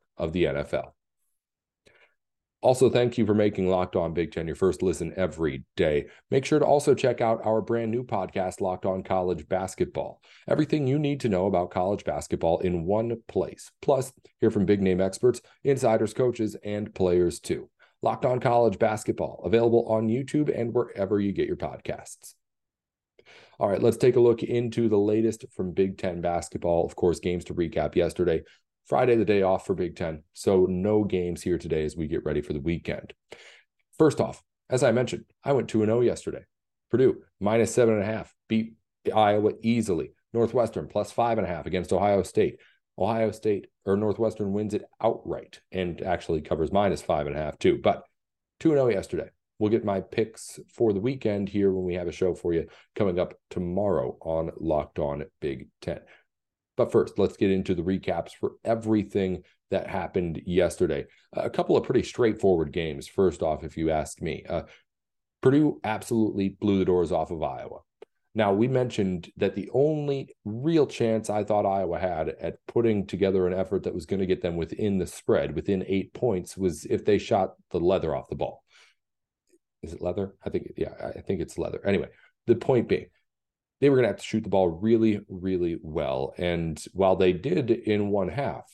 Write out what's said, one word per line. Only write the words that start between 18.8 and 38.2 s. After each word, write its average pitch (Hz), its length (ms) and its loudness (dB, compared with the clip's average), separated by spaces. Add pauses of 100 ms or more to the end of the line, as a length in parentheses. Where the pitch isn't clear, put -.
available 113 440 4
on 110 200 0
YouTube 139 480 0
and 117 160 -4
wherever 104 480 0
you 101 120 0
get 82 160 -2
your 90 100 -4
podcasts. - 800 -10 (1200)
All 104 100 0
right, 101 120 0
let's 117 160 2
take 123 200 4
a 120 40 6
look 117 220 4
into 120 440 0
the 104 120 2
latest 107 460 0 (100)
from 92 180 -6
Big 95 240 0
Ten 87 240 -6
basketball. 85 640 0
Of - 100 -8
course, 87 240 0
games 87 260 -4
to - 100 -10
recap 80 400 -2
yesterday. 85 480 0 (440)
Friday, 127 280 4
the 110 80 4
day 101 200 2
off 95 240 0
for 98 80 0
Big 85 200 -4
Ten, 80 280 -6 (100)
so 92 340 4
no 101 360 2
games 90 400 -4
here 87 160 -2
today 80 260 -2
as 76 100 -6
we 80 120 -4
get 78 180 -4
ready 76 160 -2
for - 100 -6
the 76 80 -4
weekend. 80 540 -6 (840)
First 156 220 4
off, - 220 -4 (280)
as 127 140 0
I 123 80 6
mentioned, 123 340 -2 (180)
I 139 100 0
went 113 160 0
two 107 140 2
and 104 80 2
oh 123 100 2
yesterday. 92 400 -2 (480)
Purdue, 120 320 4 (180)
minus 107 340 2
seven 117 200 4
and 104 100 0
a 101 40 -4
half, 110 260 -8 (160)